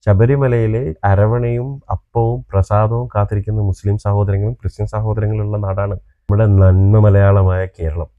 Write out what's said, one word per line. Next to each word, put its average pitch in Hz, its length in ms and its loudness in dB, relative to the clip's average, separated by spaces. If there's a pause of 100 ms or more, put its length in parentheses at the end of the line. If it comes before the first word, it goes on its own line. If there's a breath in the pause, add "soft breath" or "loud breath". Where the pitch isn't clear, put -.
ശബരിമലയിലെ 117 760 0 (220)
അരവണയും 120 640 0 (280)
അപ്പവും 117 420 -4 (140)
പ്രസാദവും 107 640 -2
കാത്തിരിക്കുന്ന 107 480 -2
മുസ്ലിം 101 360 -4
സഹോദരങ്ങളും 101 640 -2
ക്രിസ്ത്യൻ 104 340 -8
സഹോദരങ്ങളുള്ള 107 720 -4
നാടാണ് 98 280 -4
നമ്മുടെ - 520 -2 (160)
നന്മ 98 360 4
മലയാളമായ 98 680 4
കേരളം. 85 520 -8